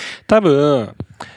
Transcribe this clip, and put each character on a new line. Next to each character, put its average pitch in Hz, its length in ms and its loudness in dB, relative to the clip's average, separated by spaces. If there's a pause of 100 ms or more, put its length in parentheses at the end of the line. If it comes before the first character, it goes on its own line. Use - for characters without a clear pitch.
(280)
多 220 120 4
分、 143 560 0 (400)